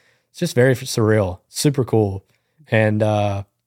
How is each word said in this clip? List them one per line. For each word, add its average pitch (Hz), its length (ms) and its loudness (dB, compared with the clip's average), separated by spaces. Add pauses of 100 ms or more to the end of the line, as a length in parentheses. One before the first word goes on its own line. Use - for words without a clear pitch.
(300)
It's - 100 -20
just 170 140 -6
very 131 180 4
f-, 123 80 -4
surreal, 107 680 0
super 139 360 0
cool, 101 400 -2 (460)
and, 107 320 2
uh, 104 420 -2 (220)